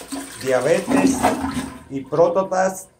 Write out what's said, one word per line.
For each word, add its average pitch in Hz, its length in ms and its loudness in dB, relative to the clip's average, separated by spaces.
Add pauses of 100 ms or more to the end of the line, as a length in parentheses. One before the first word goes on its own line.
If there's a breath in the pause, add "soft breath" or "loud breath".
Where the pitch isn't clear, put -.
(420)
diabetes 147 760 2 (720)
y 135 100 -6
próstatas, 185 1000 0